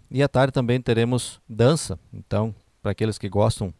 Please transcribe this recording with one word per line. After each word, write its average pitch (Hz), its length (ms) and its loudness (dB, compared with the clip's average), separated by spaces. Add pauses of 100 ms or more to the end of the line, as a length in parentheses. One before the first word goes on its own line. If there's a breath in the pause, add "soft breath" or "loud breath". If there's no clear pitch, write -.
e 131 140 0
à 143 60 2
tarde 131 240 2
também 123 280 0
teremos 117 640 -2
dança. 117 540 0 (140)
Então, 104 420 -4 (260)
para 104 100 -4
aqueles 107 260 -4
que - 100 -8
gostam 101 520 0